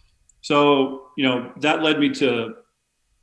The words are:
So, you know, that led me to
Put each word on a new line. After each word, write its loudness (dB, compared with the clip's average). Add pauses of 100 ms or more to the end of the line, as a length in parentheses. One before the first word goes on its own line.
(420)
So, 2
you 0
know, -2
that -2
led 0
me 2
to -2 (680)